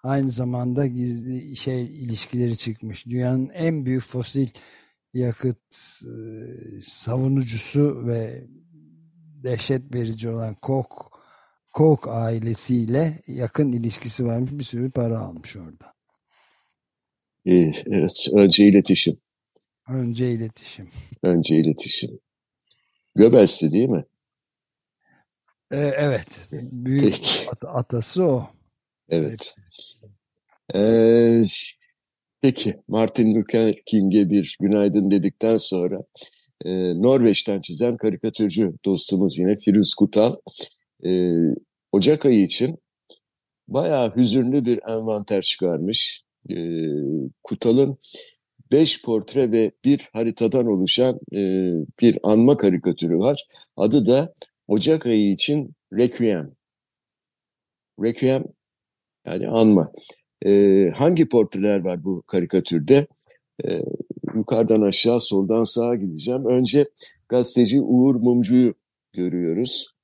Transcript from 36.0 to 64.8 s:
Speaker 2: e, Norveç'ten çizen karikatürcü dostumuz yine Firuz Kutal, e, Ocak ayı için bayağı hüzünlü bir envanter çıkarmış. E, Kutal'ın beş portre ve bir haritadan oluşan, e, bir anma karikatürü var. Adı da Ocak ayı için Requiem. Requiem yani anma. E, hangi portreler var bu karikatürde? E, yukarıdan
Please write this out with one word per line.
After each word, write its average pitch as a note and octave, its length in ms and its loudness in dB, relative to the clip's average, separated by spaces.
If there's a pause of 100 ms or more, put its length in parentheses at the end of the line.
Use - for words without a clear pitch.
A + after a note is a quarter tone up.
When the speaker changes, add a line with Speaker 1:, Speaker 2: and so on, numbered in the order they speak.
Speaker 2:
e, F2+ 380 -2
Norveç'ten A2+ 580 2
çizen A#2 360 -4
karikatürcü G#2 760 -2 (120)
dostumuz F#2+ 540 -2
yine F#2+ 180 0
Firuz G2+ 380 2
Kutal, G#2+ 420 0 (720)
e, F2+ 260 0 (600)
Ocak C#3 340 2
ayı A2+ 160 6
için B2 360 -2 (880)
bayağı C3 480 -2
hüzünlü B2 480 2
bir A#2+ 240 0
envanter A2 540 -4
çıkarmış. F2 800 -4 (280)
E, F2 60 -6 (840)
Kutal'ın C3 560 0 (760)
beş D#3 300 2
portre A#2+ 500 -2
ve A2+ 180 2 (140)
bir C#3 280 2
haritadan A2+ 540 0
oluşan, A#2+ 540 0 (120)
e, G2+ 80 -4 (600)
bir A#2 220 6
anma A#2 340 4
karikatürü E2+ 600 0
var. C3+ 300 -2 (280)
Adı A2 300 2
da C#3 280 2 (340)
Ocak D3+ 380 0
ayı G#2+ 260 2
için C#3+ 420 -4 (180)
Requiem. G#2+ 600 -2 (1500)
Requiem B2+ 420 0 (840)
yani - 220 -6
anma. G#2+ 440 4 (540)
E, G2 380 6 (100)
hangi D#3+ 340 2
portreler G2+ 500 0
var F2+ 260 -6
bu F2+ 180 -4
karikatürde? F2+ 840 2 (580)
E, - 180 -4 (520)
yukarıdan A2 480 2